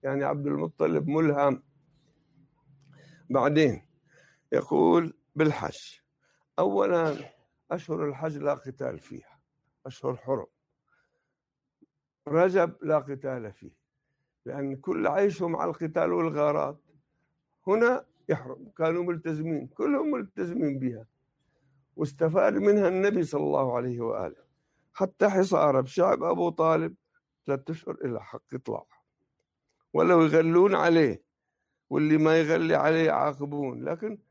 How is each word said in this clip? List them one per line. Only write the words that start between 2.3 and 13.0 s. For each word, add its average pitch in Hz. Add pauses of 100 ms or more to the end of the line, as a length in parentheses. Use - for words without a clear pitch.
بعدين 135 (640)
يقول: 165 (220)
بالحج. - (600)
أولًا، 180 (540)
أشهر 160
الحج 147
لا 143
قتال 135
فيها، - (460)
أشهر 131
حرم. 127 (1800)
رجب 175
لا 156
قتال 135